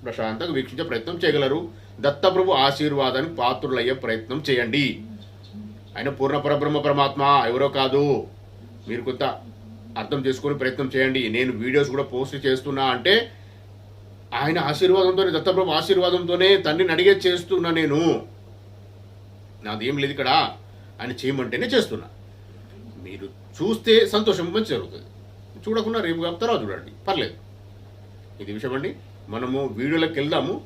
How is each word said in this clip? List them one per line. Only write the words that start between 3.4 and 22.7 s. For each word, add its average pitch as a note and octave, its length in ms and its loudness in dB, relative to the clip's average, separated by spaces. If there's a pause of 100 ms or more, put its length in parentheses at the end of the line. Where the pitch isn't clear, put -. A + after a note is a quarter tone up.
ప్రయత్నం A2+ 340 -4 (120)
చేయండి. B2+ 360 2 (1080)
ఆయన A#2+ 120 -4
పూర్ణ C3+ 300 -2
పరబ్రహ్మ D3 400 0
పరమాత్మ, C#3+ 440 2 (260)
ఎవరో C3 200 2
కాదు. C3+ 360 2 (840)
మీరు A#2 140 -6
కొంత C3 220 -4 (760)
అర్థం C3+ 280 -4
చేసుకునే C#3 280 -2
ప్రయత్నం C3 400 -2
చేయండి. C3 340 2
నేను B2+ 240 0
వీడియోస్ C3 380 0
కూడా C#3 120 -2
పోస్ట్ C3+ 440 -4
చేస్తున్నా C3+ 380 0
అంటే B2+ 300 2 (1200)
ఆయన D3 240 2
ఆశీర్వాదంతోనే, F#3 720 4
దత్తప్రభు F3+ 400 2
ఆశీర్వాదంతోనే F3 840 4
తండ్రిని E3+ 360 2
అడిగే F#3 220 8 (120)
చేస్తున్నా F3 440 0
నేను. D#3 300 2 (1600)
నాదేం A2 340 -4
లేదు C3+ 180 -2
ఇక్కడ, C3 140 0 (680)
ఆయన A#2+ 100 -6
చేయమంటేనే B2+ 560 -2
చేస్తున్నా. D#3+ 400 0 (1000)